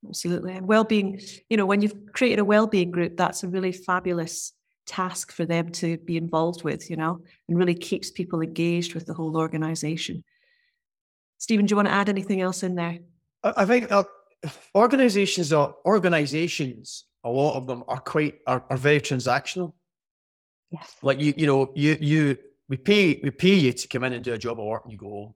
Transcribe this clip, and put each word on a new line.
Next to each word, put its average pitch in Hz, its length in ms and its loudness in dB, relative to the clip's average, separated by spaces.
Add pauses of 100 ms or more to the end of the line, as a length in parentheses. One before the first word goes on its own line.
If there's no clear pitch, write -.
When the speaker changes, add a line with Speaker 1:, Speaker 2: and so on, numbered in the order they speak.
Speaker 1:
Absolutely. 180 460 -6
And 185 140 -8
well-being, 214 520 2 (300)
you 226 80 2
know, 202 80 4
when 202 160 2
you've - 320 -4
created 226 260 2
a 202 60 2
well-being 208 460 4
group, 170 260 -2
that's 180 260 0
a 185 40 -6
really 185 240 -2
fabulous 180 800 -4 (320)
task - 460 -6
for 170 140 -4
them 170 260 -2
to 165 260 -4
be 170 200 -6
involved 165 460 -2
with, 156 260 -6
you 170 60 -6
know, 165 240 -4 (300)
and 170 80 0
really 175 160 2
keeps - 380 -6
people 175 300 -4
engaged 170 520 -2
with 165 140 -10
the 165 80 -10
whole 160 200 -6
organisation. 160 880 -4 (1160)
Stephen, 208 260 2
do 196 80 2
you - 20 4
want 202 120 4
to - 60 0
add 202 160 2
anything 190 320 -2
else 185 220 -4
in 180 120 -4
there? 170 240 -4 (440)
Speaker 2:
I, 202 140 0
I 202 80 4
think, 226 260 2
uh, 202 120 4 (720)
organisations 202 760 4
are, 147 240 2 (100)
organisations, 160 1200 0 (180)
a 120 60 -4
lot 135 260 2
of 131 120 -6
them 123 200 -8
are 123 120 -6
quite, 151 360 -2 (120)
are, 127 220 -2
are 127 80 -2
very 143 240 4
transactional. 139 720 -2 (960)
Speaker 3:
Yes. - 300 -16
Speaker 2:
Like, 135 180 0
you, 147 160 2
you 156 120 2
know, 135 280 2
you, 147 240 2
you, 147 380 2 (320)
we 131 80 -4
pay, 202 460 4
we 139 80 -2
pay 190 240 4
you 135 180 4
to - 140 -8
come 123 160 -6
in 127 100 -2
and 120 100 -8
do 123 100 -4
a 113 40 -4
job 113 220 -6
of 104 60 -8
work 110 180 -6
and 120 80 -18
you 107 60 -16
go 104 120 -16
home 104 260 -14